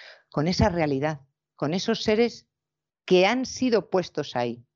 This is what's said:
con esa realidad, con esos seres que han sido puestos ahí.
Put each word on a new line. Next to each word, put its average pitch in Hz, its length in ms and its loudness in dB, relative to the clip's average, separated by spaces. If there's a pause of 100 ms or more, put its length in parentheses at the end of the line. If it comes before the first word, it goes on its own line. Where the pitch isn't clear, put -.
(320)
con 151 160 -2
esa 202 220 2
realidad, 151 520 -2 (340)
con 151 200 -4
esos 214 260 -2
seres 226 460 0 (580)
que 180 200 6
han 247 200 0
sido 226 440 -2
puestos 170 460 -4
ahí. 120 300 -4 (100)